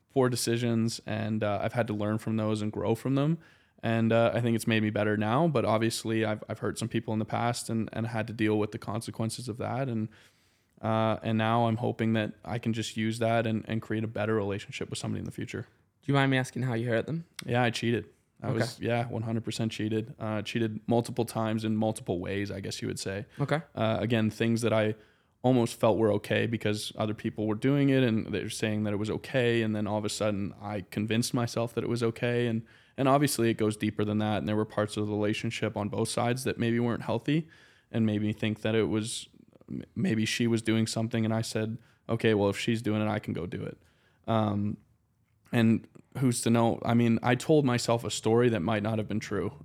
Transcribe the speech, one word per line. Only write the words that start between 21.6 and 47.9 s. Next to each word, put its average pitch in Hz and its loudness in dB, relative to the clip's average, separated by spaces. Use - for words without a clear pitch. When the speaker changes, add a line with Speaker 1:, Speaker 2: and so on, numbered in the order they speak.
Speaker 1:
in 110 0
multiple 110 -2
ways, 98 -4
I 98 -8
guess 104 -8
you 117 -4
would 104 -6
say. 101 -8
Speaker 2:
Okay. 143 -2
Speaker 1:
Uh, 110 0
again, 110 2
things 113 0
that 110 2
I 107 2
almost 123 2
felt 107 4
were 110 4
okay 110 0
because 107 -2
other 107 0
people 107 -4
were 110 0
doing 139 2
it 131 4
and 110 2
they're 104 -2
saying 107 -2
that 104 0
it - 0
was 104 -2
okay. 117 2
And 107 0
then 107 -2
all 104 -2
of 104 -2
a 104 -4
sudden 101 -2
I 104 -8
convinced 110 0
myself 117 -2
that 117 -2
it - -2
was 120 -2
okay. 120 0
And, 113 -2
and 135 2
obviously 135 4
it 107 0
goes 107 0
deeper 107 0
than 107 0
that. 107 0
And 73 -4
there 107 0
were 107 0
parts 107 -2
of 107 0
the 104 -2
relationship 107 -2
on 104 -2
both 110 -2
sides 120 -2
that - -2
maybe 117 0
weren't 120 0
healthy 143 0
and 113 2
made 104 0
me 107 2
think 107 -2
that 110 0
it 107 4
was, 110 -4
m-, 65 -8
maybe 113 0
she 120 0
was 113 2
doing 110 2
something. 113 -2
And 110 0
I 110 0
said, 110 -4
"Okay, 113 4
well, 101 6
if 98 0
she's 117 0
doing 107 0
it, 107 0
I 104 -2
can 104 -6
go 85 -6
do 101 -8
it." - -10
Um, 104 0
and 113 4
who's 127 2
to 117 2
know? 117 4
I 117 2
mean, 117 4
I 123 4
told 151 4
myself 120 0